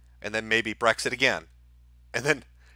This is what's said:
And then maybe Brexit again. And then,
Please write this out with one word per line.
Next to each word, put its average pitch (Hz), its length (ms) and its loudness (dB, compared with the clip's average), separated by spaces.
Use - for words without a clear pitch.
And 107 120 -10
then 110 140 -4
maybe 110 260 0
Brexit 117 380 0
again. 120 340 0
And 123 120 -4
then, 143 180 0